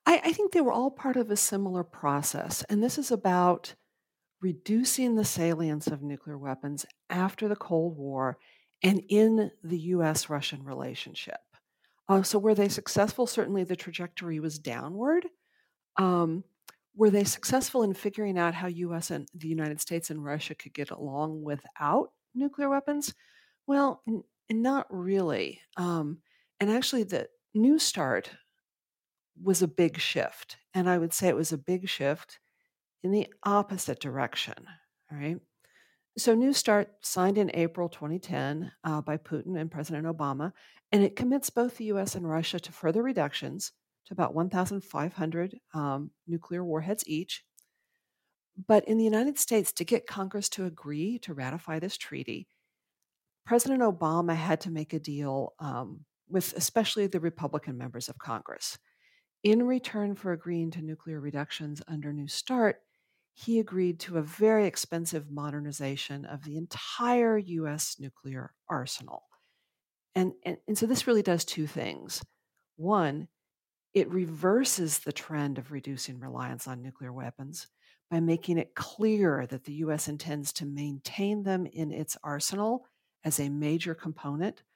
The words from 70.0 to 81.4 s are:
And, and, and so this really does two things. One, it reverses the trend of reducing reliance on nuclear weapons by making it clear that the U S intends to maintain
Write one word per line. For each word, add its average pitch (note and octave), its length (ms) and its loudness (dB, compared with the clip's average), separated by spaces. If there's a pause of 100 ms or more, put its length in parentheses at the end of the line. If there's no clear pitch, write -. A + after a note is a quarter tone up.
And, F#3 200 2 (100)
and, F3 140 -6 (100)
and G#3+ 100 0
so A3+ 100 0
this B3+ 200 0
really A3+ 140 6
does F3 240 2
two D#3 220 -4
things. - 540 -8 (540)
One, D#3 540 0 (640)
it F#3+ 160 4
reverses F3 920 2
the D3+ 140 -6
trend C#3+ 440 -4
of C3 140 -10
reducing C3 480 -8
reliance B2+ 480 -8
on B2 140 -8
nuclear B2 320 -14
weapons C3 540 -12 (440)
by E3 80 2
making E3 380 2
it - 180 -2
clear G3 720 2
that C3 160 -8
the D3 120 -10
U D#3 180 -2
S D3+ 160 -2
intends D3 440 -6
to D#3+ 120 -6
maintain D3 800 -4